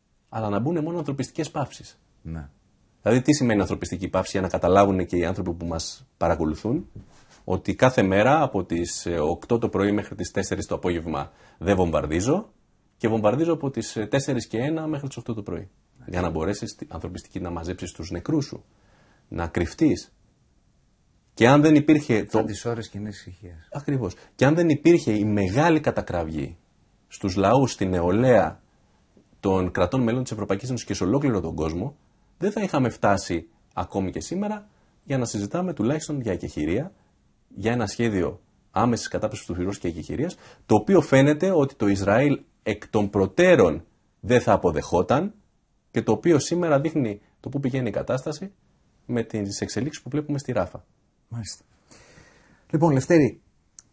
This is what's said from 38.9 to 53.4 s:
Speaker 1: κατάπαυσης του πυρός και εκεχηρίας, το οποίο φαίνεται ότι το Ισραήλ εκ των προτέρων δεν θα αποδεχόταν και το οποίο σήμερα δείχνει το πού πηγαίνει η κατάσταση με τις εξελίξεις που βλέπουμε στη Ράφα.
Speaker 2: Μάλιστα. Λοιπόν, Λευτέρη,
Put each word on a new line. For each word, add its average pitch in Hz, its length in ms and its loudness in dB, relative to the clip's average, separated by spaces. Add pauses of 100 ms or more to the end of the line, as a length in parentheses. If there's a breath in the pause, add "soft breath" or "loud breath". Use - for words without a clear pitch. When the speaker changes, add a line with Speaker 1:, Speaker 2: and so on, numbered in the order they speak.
Speaker 1:
κατάπαυσης - 380 -6
του 87 100 -8
πυρός 92 240 -4
και - 80 -6
εκεχηρίας, 82 480 -6 (300 loud breath)
το 110 100 6
οποίο 170 260 6
φαίνεται 151 500 4
ότι 151 240 2
το 104 120 0
Ισραήλ 101 540 2 (220)
εκ 107 240 -6
των 104 220 0
προτέρων 101 760 4 (340)
δεν 117 220 4
θα 110 120 4
αποδεχόταν 92 800 2 (580)
και 117 100 -2
το 117 100 0
οποίο 147 280 2
σήμερα 165 400 0
δείχνει 139 420 -2 (180 soft breath)
το - 100 -12
πού 139 100 -6
πηγαίνει 131 280 -2
η 104 40 -4
κατάσταση 147 600 -6 (540)
με 120 180 -2
τις 101 380 -6
εξελίξεις 117 420 -6
που 131 60 -14
βλέπουμε 147 280 -4
στη 139 140 -8
Ράφα. 98 340 -4 (460)
Speaker 2:
Μάλιστα. 117 320 -12 (1080 soft breath)
Λοιπόν, 160 200 4
Λευτέρη, 135 500 4 (500)